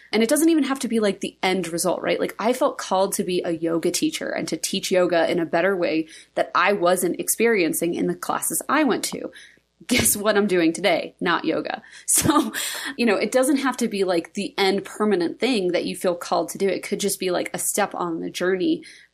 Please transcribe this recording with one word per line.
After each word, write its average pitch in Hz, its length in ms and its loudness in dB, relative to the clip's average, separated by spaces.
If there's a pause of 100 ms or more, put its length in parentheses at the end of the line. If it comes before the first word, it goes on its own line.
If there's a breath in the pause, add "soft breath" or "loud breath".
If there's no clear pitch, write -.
(120)
And 220 100 4
it 226 60 2
doesn't 302 200 4
even 311 160 4
have 269 140 -2
to 226 100 -4
be, 226 120 2
like, 196 200 0
the - 220 -6
end 185 260 0
result, 170 320 -2
right? - 180 0
Like, - 200 -2
I 226 140 2
felt 262 260 0
called 190 360 0
to 196 100 -2
be 180 200 0
a 180 60 -2
yoga 165 400 0
teacher - 400 -2
and - 180 -4
to - 80 -4
teach - 340 -4
yoga 175 400 4
in 175 100 0
a 165 60 0
better 180 300 2
way 160 300 -2 (300 loud breath)
that - 180 0
I 180 200 4
wasn't 180 460 2
experiencing 175 760 2
in 180 120 0
the 175 80 0
classes - 540 -4
I 302 160 2
went 214 220 0
to. - 260 -8 (560 loud breath)
Guess 240 280 2
what 208 220 2
I'm 208 80 4
doing 170 260 4
today? 170 480 0
Not 175 240 0
yoga. - 440 -2
<laughs> - 40 -20 (140 loud breath)
So, - 460 2 (440 loud breath)
you 240 80 0
know, 208 120 4
it 214 140 -2
doesn't 262 280 2
have 269 200 -2
to 233 100 0
be, 196 160 0
like, 175 300 0
the 196 220 -4
end 190 280 2
permanent 196 540 0
thing 208 340 0
that 175 120 0
you 185 100 -4
feel 135 200 0
called 170 360 -2
to - 80 -10
do. 196 80 0
It 175 160 -2
could 196 160 -6
just 190 220 -4
be, 185 100 -2
like, 165 220 -2
a 180 60 -8
step - 360 -2
on 170 260 -4
the 175 100 -6
journey. 180 540 0 (300 loud breath)